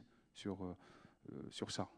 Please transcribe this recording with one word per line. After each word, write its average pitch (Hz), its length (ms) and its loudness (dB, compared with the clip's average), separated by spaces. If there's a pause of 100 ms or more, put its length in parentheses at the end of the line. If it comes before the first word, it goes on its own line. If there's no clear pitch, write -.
(320)
sur, 98 300 2
euh, 90 140 2 (560)
euh, - 180 -2
sur - 220 2
ça. - 260 4